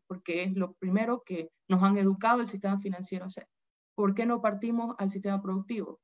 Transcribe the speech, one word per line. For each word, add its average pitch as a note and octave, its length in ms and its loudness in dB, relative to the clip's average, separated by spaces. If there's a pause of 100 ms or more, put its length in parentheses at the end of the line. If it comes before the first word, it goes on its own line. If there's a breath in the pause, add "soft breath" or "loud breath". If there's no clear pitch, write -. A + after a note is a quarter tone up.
porque F3+ 360 -4
es F#3+ 100 -2
lo F#3 220 0
primero A3 500 0
que E3 260 -8 (160)
nos F#3 160 4
han G3 140 6
educado G3 420 4
el A#3 80 -2
sistema G3 320 -2
financiero F#3 460 -6
a - 20 -10
hacer. - 220 -14 (440)
¿Por G3 200 2
qué A3+ 120 0
no A#3 160 0
partimos A3+ 580 -2
al G3 100 0
sistema G3 320 -2
productivo? F#3+ 640 -6